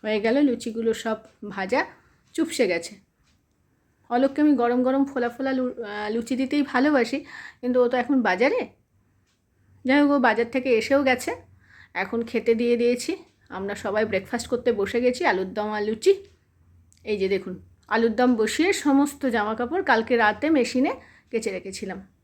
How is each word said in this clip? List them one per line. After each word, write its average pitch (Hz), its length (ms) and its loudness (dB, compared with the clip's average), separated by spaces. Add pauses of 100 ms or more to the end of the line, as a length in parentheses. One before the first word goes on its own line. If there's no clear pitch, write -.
হয়ে 214 160 0
গেল, 226 220 2
লুচিগুলো 226 520 0
সব 220 240 -4 (320)
ভাজা, 196 360 -2 (480)
চুপসে 302 340 0
গেছে। 170 280 -4 (1120)
অলোককে 269 320 0
আমি 294 140 6
গরম 247 280 2
গরম 262 220 2
ফোলা 240 240 -2
ফোলা 269 240 -4
লু-, 254 300 -4
আহ, 208 260 -8
লুচি 233 260 -4
দিতেই 269 260 0
ভালোবাসি, 262 640 0 (360)
কিন্তু 247 220 2
ও 240 40 4
তো 247 100 0
এখন 247 240 2
বাজারে। 226 400 2 (1200)
যাই 269 160 4
হোক, 285 100 4
ও 285 80 4
বাজার 233 320 2
থেকে 254 260 2
এসেও 277 260 2
গেছে, 254 320 0 (580)
এখন 196 300 -4
খেতে 226 320 0
দিয়ে 240 220 2
দিয়েছি। 240 380 0 (340)
আমরা 196 260 -8
সবাই 214 300 -2
ব্রেকফাস্ট 214 420 -4
করতে 240 260 0
বসে 202 280 -2
গেছি, 247 240 0
আলুর 190 280 0
দম 208 160 -4
আর 214 140 -4
লুচি। 220 400 2 (800)
এই 214 140 -4
যে 190 120 -2
দেখুন, 190 300 -4 (280)
আলুর 226 280 0
দম 254 200 4
বসিয়ে 262 380 0
সমস্ত 285 520 0
জামা 220 300 0
কাপড় 254 280 -4
কালকে 233 340 2
রাতে 220 320 2
মেশিনে 269 440 2 (380)
কেচে 226 200 -4
রেখেছিলাম। 190 560 -10 (160)